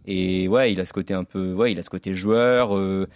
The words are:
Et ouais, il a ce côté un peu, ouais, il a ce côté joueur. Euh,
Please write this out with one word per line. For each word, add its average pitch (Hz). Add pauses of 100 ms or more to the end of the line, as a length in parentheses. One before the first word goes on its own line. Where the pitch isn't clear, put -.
Et 92
ouais, 120
il 92
a 90
ce -
côté 98
un 92
peu, 92
ouais, 113
il 85
a 85
ce -
côté 95
joueur. 113
Euh, 95